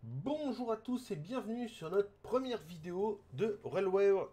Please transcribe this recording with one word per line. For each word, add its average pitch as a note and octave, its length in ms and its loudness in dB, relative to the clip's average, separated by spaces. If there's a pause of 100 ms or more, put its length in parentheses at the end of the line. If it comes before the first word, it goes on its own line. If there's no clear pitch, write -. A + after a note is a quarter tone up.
(140)
Bonjour B3 560 -2
à A3 60 2
tous B3 340 -6
et G3 60 -2
bienvenue A3 540 -4
sur - 180 -10
notre G3+ 220 2 (120)
première B3 420 0
vidéo F3 580 -4 (100)
de G3 320 0
Railway G3 480 4 (200)